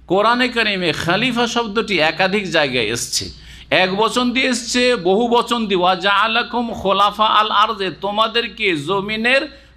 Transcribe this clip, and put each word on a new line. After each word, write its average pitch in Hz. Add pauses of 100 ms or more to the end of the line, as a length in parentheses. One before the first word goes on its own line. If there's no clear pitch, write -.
কোরআনে 233
কারিমে 202
খালিফা 233
শব্দটি 220
একাধিক 185
জায়গায় 135
এসছে, 104 (400)
এক 185
বচন 226
দিয়ে 247
এসছে, 247
বহু 190
বচন 233
দিয়ে, 190
"ওয়া 185
জাআলাকুম 226
খোলাফা 202
আল 214
আরদে", 202
তোমাদেরকে 208
জমিনের 214 (140)